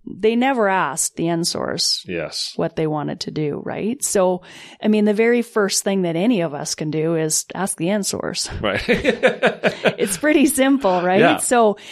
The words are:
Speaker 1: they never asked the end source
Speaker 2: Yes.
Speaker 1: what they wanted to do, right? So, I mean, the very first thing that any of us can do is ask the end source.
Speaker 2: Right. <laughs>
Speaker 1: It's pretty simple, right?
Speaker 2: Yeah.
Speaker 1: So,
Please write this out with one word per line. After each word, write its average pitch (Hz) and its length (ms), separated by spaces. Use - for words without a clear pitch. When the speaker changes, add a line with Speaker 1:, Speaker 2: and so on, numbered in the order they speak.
Speaker 1:
they 220 320
never 247 320
asked 165 480
the 165 120
end 170 180
source - 600
Speaker 2:
Yes. - 500
Speaker 1:
what 165 200
they 160 100
wanted 151 340
to - 100
do, 151 340
right? - 400
So, 185 380
I 214 60
mean, 214 180
the 208 80
very 233 260
first 214 420
thing 196 200
that 165 120
any 190 280
of 156 100
us 143 220
can 156 160
do 156 260
is 156 380
ask 185 240
the 165 100
end 202 160
source. - 460
Speaker 2:
Right. 101 260
<laughs> - 1120
Speaker 1:
It's 196 200
pretty 302 280
simple, 262 560
right? 185 180
Speaker 2:
Yeah. 135 180
Speaker 1:
So, 226 380